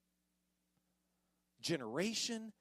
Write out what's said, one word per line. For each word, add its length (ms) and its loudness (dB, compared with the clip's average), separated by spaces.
Generation 1000 0